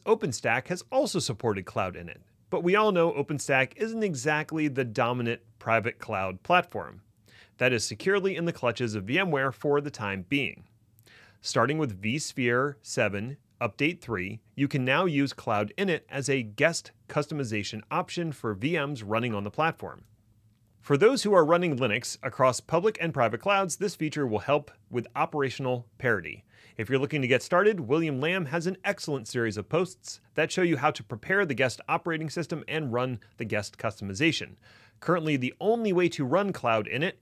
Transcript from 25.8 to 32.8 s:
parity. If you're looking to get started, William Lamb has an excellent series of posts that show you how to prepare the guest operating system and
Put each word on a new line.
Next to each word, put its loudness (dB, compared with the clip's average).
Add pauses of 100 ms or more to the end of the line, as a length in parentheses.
parity. -2 (320)
If -4
you're 2
looking -2
to 0
get 6
started, 4
William 0
Lamb 0
has -2
an -4
excellent -4
series -2
of -8
posts -4 (140)
that 0
show 0
you 4
how 2
to -12
prepare -2
the -4
guest 0
operating -2
system -6
and -4